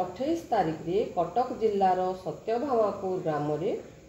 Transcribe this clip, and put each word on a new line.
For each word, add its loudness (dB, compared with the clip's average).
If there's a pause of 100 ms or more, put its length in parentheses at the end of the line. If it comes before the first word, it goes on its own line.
ଅଠେଇଶ -2 (100)
ତାରିଖରେ 2 (180)
କଟକ 2 (120)
ଜିଲ୍ଲାର 4 (240)
ସତ୍ୟଭାମାପୁର 0 (100)
ଗ୍ରାମରେ 0 (380)